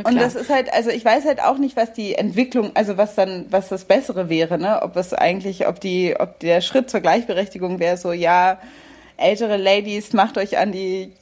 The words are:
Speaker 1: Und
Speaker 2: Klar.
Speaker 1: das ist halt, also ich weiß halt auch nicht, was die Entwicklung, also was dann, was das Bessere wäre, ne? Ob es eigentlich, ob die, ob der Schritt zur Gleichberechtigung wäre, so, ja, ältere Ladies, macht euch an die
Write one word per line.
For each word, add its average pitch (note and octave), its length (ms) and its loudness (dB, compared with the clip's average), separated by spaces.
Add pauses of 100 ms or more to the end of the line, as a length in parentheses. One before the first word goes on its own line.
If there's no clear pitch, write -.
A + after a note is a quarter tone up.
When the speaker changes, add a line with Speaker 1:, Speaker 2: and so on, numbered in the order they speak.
Speaker 1:
Und A#3 80 2
Speaker 2:
Klar. A#3+ 100 4
Speaker 1:
das B3 140 0
ist B3+ 140 -8
halt, C4 220 2
also A3+ 180 0
ich A#3 140 -6
weiß C4 200 4
halt D4 180 0
auch C4+ 160 2
nicht, C4+ 180 -2
was A3+ 160 -2
die G#3 220 -6
Entwicklung, G#3+ 600 0
also G3+ 220 0
was G#3 200 0
dann, F#3 340 -2
was F#3+ 200 0
das F#3 160 -8
Bessere G3 420 0
wäre, E3 280 0
ne? G3 260 0
Ob F#3 140 -6
es F3+ 160 -4
eigentlich, F#3 540 0
ob - 140 -2
die, F3+ 360 0
ob - 220 -4
der E3+ 220 2
Schritt B3+ 300 0
zur G#3 100 -2
Gleichberechtigung F#3 800 0
wäre, F3 160 0
so, F3+ 160 -6
ja, F3+ 480 2 (560)
ältere G#3 400 2
Ladies, G#3 560 0
macht A3 260 2
euch G3 200 -2
an G3+ 120 0
die F#3+ 520 -6